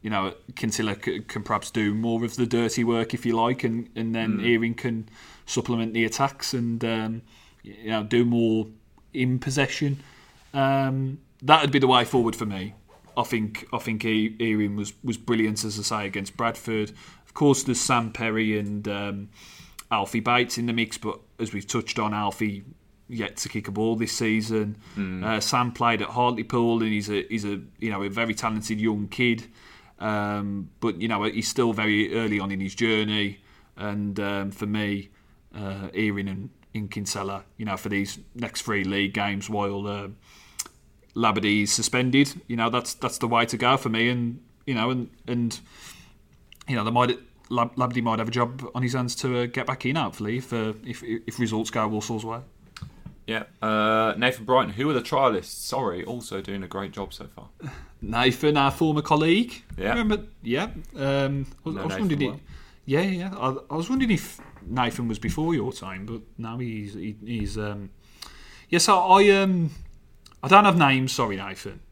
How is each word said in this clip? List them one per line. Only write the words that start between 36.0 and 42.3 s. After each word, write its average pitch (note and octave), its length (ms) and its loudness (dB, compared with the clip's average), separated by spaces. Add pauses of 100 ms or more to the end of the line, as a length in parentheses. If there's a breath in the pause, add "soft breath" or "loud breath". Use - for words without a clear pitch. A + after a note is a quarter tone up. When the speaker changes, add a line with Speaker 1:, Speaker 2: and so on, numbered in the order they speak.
Speaker 1:
and, F#2+ 220 -6 (240)
in G#2 140 -4
Kinsella, G2 560 -6 (120)
you A2 80 -8
know, G2+ 120 -2
for G#2 120 -6
these G2+ 300 0 (160)
next - 280 -6
three G2+ 220 0
league G2 300 0
games G2+ 340 -2
while, G2+ 380 -2
uh, G2+ 220 -6 (1080 loud breath)
Labadie G#2 480 4
is G#2 100 0
suspended, B2+ 580 2 (160)